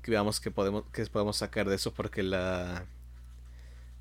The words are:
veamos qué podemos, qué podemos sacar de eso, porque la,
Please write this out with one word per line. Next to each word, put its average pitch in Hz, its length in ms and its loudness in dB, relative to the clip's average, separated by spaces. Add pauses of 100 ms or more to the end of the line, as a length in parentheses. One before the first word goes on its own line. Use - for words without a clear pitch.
veamos 107 340 4
qué 104 120 -2
podemos, 101 320 2 (100)
qué 113 140 -2
podemos 104 300 2
sacar 104 300 0
de 98 80 4
eso, - 180 0
porque 104 280 -2
la, 90 640 0 (1160)